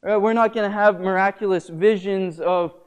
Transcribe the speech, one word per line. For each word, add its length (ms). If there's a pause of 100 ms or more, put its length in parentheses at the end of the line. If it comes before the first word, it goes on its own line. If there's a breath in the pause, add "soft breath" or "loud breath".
Uh, 120
we're 140
not 200
gonna 160
have 300
miraculous 680
visions 720
of 340 (140)